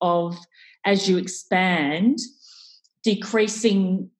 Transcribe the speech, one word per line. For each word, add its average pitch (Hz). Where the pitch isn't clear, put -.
of, 175
as 196
you 185
expand, 180
decreasing 202